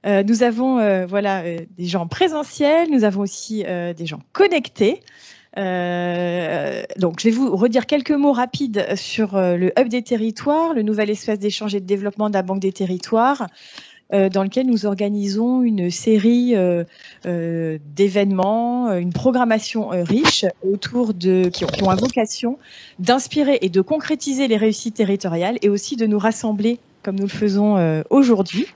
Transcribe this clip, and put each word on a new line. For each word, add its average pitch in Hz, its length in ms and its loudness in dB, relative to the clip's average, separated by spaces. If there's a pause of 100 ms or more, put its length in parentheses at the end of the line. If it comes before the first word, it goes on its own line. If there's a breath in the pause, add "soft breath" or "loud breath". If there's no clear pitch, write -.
Euh, 202 160 4
nous 220 200 2
avons, 247 360 0
euh, 196 280 2
voilà, 196 360 -2
euh, 170 160 -6 (180)
des 175 100 -8
gens 175 200 -2
présentiels, 311 840 0
nous 254 140 4
avons 202 180 0
aussi, 202 440 -8
euh, 175 260 -6
des 165 140 -8
gens 151 140 -10 (120)
connectés. 330 720 2 (560 loud breath)
Euh, 175 1300 -4 (120)
donc, 170 240 0
je - 80 -10
vais 226 60 4
vous 247 220 0
redire 233 300 2
quelques 294 260 0
mots 285 200 4
rapides 247 640 -2
sur, 196 400 -4
euh, 180 220 2
le 180 220 2
Hub 254 100 4
des 233 140 -2
territoires, 285 720 0
le 226 80 0
nouvel 208 280 0
espace 208 300 -4
d'échange 202 340 -4
et 202 60 -2
de 180 60 -14
développement 202 440 -2
de 208 40 -6
la 190 80 2
Banque 190 180 -4
des 190 120 -2
territoires, 220 760 0 (680 loud breath)
euh, 196 140 4
dans 190 160 0
lequel 254 220 0
nous 214 200 2
organisons 208 760 0
une 202 280 0
série, 233 640 2
euh, 175 300 2 (420 loud breath)
euh, 165 520 -4 (160)
d'événements, 202 960 2
euh, 190 100 0
une 175 140 -2
programmation, 226 800 0
euh, 180 120 -2
riche 220 420 2 (160)
autour 214 520 -2
de, 185 340 2
qui 180 160 -4
ont, 165 40 -4
qui - 140 -4
ont 190 80 4
à 190 60 4
vocation 240 600 -2 (440 loud breath)
d'inspirer 262 600 2
et 190 80 0
de 180 140 2
concrétiser 277 680 -2
les 226 80 4
réussites 220 380 0
territoriales 196 680 0
et 202 60 4
aussi 202 280 -2
de 226 100 0
nous 208 120 2
rassembler 220 600 0 (240)
comme 196 140 -4
nous 196 100 -2
le - 20 -4
faisons, 208 480 2
euh, 160 320 2
aujourd'hui. 233 680 2